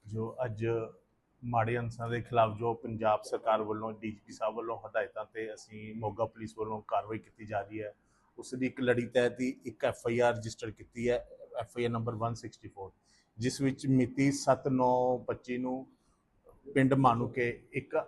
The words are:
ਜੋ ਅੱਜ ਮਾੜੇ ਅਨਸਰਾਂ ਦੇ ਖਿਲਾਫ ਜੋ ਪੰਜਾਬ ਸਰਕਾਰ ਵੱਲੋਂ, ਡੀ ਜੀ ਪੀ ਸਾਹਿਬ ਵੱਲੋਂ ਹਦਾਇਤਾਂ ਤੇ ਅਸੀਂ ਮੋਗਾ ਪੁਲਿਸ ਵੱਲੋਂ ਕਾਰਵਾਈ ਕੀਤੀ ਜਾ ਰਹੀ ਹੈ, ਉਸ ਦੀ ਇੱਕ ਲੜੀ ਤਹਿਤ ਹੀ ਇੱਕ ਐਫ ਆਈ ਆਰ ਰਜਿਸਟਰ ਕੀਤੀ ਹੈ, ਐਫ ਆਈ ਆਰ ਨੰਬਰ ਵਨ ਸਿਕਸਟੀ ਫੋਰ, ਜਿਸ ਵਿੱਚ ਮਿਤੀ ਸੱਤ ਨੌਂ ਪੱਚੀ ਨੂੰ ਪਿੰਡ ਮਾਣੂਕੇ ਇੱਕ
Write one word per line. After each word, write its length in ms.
ਜੋ 380
ਅੱਜ 220
ਮਾੜੇ 340
ਅਨਸਰਾਂ 300
ਦੇ 120
ਖਿਲਾਫ 380
ਜੋ 160
ਪੰਜਾਬ 480
ਸਰਕਾਰ 400
ਵੱਲੋਂ, 300
ਡੀ 180
ਜੀ 160
ਪੀ 60
ਸਾਹਿਬ 220
ਵੱਲੋਂ 320
ਹਦਾਇਤਾਂ 380
ਤੇ 200
ਅਸੀਂ 400
ਮੋਗਾ 300
ਪੁਲਿਸ 340
ਵੱਲੋਂ 300
ਕਾਰਵਾਈ 300
ਕੀਤੀ 280
ਜਾ 140
ਰਹੀ 220
ਹੈ, 100
ਉਸ 160
ਦੀ 120
ਇੱਕ 140
ਲੜੀ 260
ਤਹਿਤ 340
ਹੀ 240
ਇੱਕ 200
ਐਫ 120
ਆਈ 120
ਆਰ 160
ਰਜਿਸਟਰ 360
ਕੀਤੀ 380
ਹੈ, 200
ਐਫ 180
ਆਈ 60
ਆਰ 60
ਨੰਬਰ 240
ਵਨ 200
ਸਿਕਸਟੀ 340
ਫੋਰ, 220
ਜਿਸ 220
ਵਿੱਚ 260
ਮਿਤੀ 460
ਸੱਤ 360
ਨੌਂ 500
ਪੱਚੀ 400
ਨੂੰ 280
ਪਿੰਡ 200
ਮਾਣੂਕੇ 680
ਇੱਕ 240